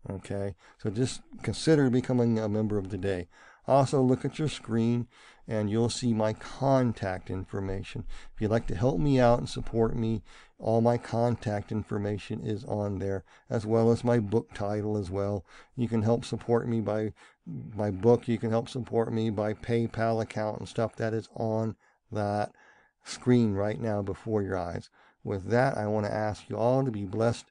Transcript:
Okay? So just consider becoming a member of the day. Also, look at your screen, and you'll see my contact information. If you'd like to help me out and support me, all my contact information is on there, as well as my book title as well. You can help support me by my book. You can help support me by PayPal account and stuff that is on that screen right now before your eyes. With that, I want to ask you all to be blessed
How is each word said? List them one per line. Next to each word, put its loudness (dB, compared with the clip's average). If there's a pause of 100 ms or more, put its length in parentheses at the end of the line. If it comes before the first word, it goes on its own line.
Okay? -6 (220)
So -4
just -2 (220)
consider 4
becoming 2
a -2
member 0
of -4
the -6
day. -2 (400)
Also, 4
look 4
at -4
your 0
screen, 0 (400)
and 0
you'll 2
see 0
my 2
contact 0
information. -6 (280)
If -6
you'd 0
like 0
to -2
help 0
me 4
out 6
and -6
support 0
me, -2 (340)
all 2
my 4
contact -2
information -4
is -4
on -2
there, -4 (240)
as -2
well 4
as 2
my 4
book -2
title -2
as -4
well. -2 (320)
You -2
can 2
help 2
support 0
me 0
by -2 (640)
my 0
book. 4
You 0
can -2
help 0
support -2
me 0
by -2
PayPal 0
account -4
and -10
stuff -4
that -2
is -4
on 0 (360)
that 0 (520)
screen 4
right -2
now -2
before -2
your -2
eyes. -6 (340)
With -6
that, 4
I -2
want 0
to -2
ask -4
you -4
all 4
to -2
be -4
blessed 0